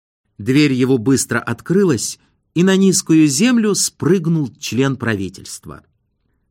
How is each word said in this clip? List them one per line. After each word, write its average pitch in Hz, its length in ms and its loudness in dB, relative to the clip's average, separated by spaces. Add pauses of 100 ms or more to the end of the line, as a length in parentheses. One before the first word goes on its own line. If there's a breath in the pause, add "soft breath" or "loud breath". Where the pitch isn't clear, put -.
(380)
Дверь 135 360 0
его 131 240 2
быстро 120 420 0
открылась, 165 800 -2 (360)
и 170 80 2
на 190 120 2
низкую 165 520 4
землю 214 460 2
спрыгнул 160 840 -2
член 131 380 -2
правительства. 95 840 -8 (680)